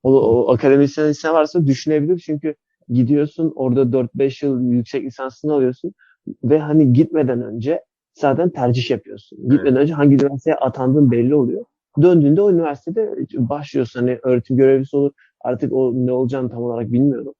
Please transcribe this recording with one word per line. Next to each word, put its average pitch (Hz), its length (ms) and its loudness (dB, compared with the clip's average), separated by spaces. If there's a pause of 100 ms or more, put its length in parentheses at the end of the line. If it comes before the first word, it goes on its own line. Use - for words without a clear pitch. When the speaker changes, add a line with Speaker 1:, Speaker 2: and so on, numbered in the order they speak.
Speaker 1:
o, 135 180 4
o 117 320 2
akademisyen 143 560 2
isteyen 156 260 -2
varsa 156 320 0
düşünebilir. 151 600 0
Çünkü 151 280 -6 (340)
gidiyorsun, 147 680 0
orada 131 360 0
dört 127 220 -2
beş 135 280 -4
yıl 135 180 -2 (120)
yüksek 120 320 -4
lisansını 135 480 -8
alıyorsun 131 420 -2 (500)
ve 143 140 2
hani 151 340 4
gitmeden 135 500 2
önce 117 380 -6 (340)
zaten 143 360 0
tercih 123 400 -2
yapıyorsun. - 500 -8
Speaker 2:
Evet. 123 100 -6
Speaker 1:
Gitmeden 135 260 2
önce 147 180 2
hangi 143 200 4
üniversiteye 139 420 0
atandığın 131 540 2
belli 120 240 0
oluyor. 147 300 -2 (380)
Döndüğünde 165 400 4
o 208 80 4
üniversitede 165 640 -4 (200)
başlıyorsun. 135 680 -4
Hani 123 220 0
öğretim 127 340 0
görevlisi 135 400 2
olur. 143 140 0 (300)
Artık 123 320 -6
o 127 220 0
ne 127 180 -2
olacağını 127 380 -4
tam 117 120 -10
olarak 120 300 -6
bilmiyorum. 135 480 -2